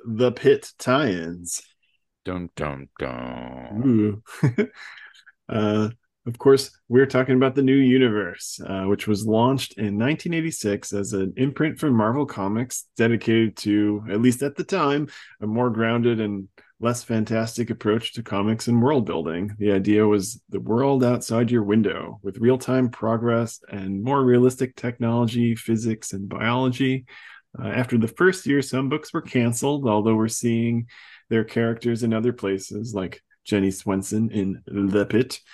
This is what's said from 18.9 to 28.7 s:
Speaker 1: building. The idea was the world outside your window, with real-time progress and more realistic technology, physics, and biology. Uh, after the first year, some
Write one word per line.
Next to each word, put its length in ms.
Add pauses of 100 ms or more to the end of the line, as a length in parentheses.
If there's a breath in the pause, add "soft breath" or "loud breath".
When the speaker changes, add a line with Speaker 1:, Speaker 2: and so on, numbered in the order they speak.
Speaker 1:
building. 540
The 120
idea 360
was 420
the 100
world 440
outside 480
your 100
window, 640
with 160
real-time 500
progress 720 (100)
and 340
more 220
realistic 500
technology, 800
physics, 600
and 140
biology. 800 (500 loud breath)
Uh, 120
after 320
the 80
first 400
year, 160
some 260